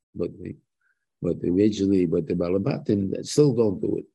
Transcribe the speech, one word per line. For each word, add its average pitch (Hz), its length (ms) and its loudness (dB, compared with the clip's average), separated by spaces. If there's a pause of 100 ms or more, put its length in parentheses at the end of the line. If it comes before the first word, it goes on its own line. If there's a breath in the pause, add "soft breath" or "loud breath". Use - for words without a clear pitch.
(160)
but 90 140 -4 (120)
they, - 140 -12 (680)
but 85 140 0 (120)
originally, 98 580 2
but 82 220 0
the 90 60 -2
Balabatim 98 920 -2
still 147 280 4
don't 110 280 0
do - 160 -2
it. - 180 -10